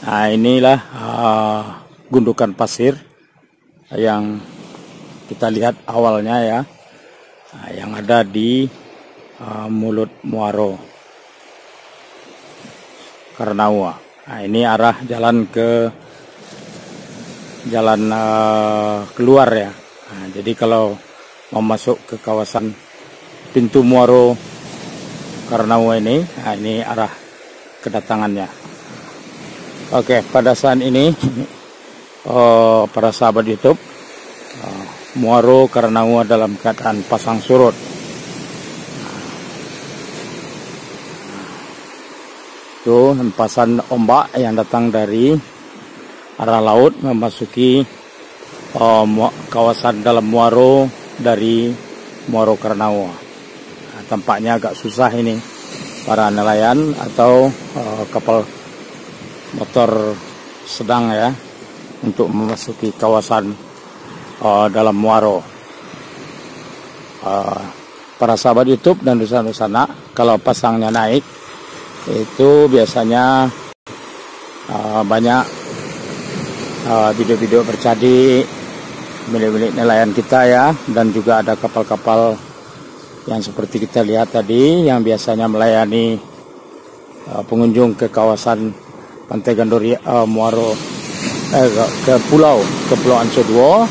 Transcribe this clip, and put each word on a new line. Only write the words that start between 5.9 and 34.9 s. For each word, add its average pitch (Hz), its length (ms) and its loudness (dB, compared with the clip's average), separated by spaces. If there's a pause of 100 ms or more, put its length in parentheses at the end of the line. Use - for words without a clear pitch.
ya. 113 160 -2 (960)
Nah, 101 160 -18
yang 104 240 -12
ada 107 240 2
di, 113 480 0 (720)
eh, 107 320 -12
mulut 110 400 -2 (160)
Muaro 104 480 -2 (2750)
Karnawa. 104 560 0 (320)
Nah, 117 160 -14
ini 113 240 2
arah 113 400 2
jalan 117 400 0
ke, 117 400 0 (1800)
jalan, 110 280 2 (120)
eh, 107 880 0 (180)
keluar 131 400 6
ya. 101 160 -4 (400)
Nah, 95 240 -14
jadi 104 160 -6
kalau 110 480 0 (480)
mau 110 160 -4
masuk 110 400 0
ke 113 160 -12
kawasan 110 560 -4 (800)
pintu 120 240 4
Muaro 123 560 6 (1120)
Karnawa 113 480 2
ini, 113 240 0 (240)
nah, 107 80 -4
ini 110 320 -6
arah 110 240 -4 (720)
kedatangannya. 107 840 -6 (1300)
Oke, 120 320 0
pada 123 300 2
saat 131 260 0
ini, 135 300 2 (560)
<laughs> - 580 -20
eh, 113 600 4
para 110 240 0
sahabat 110 340 0
YouTube, 113 300 2 (840)
eh, 98 260 -12 (360)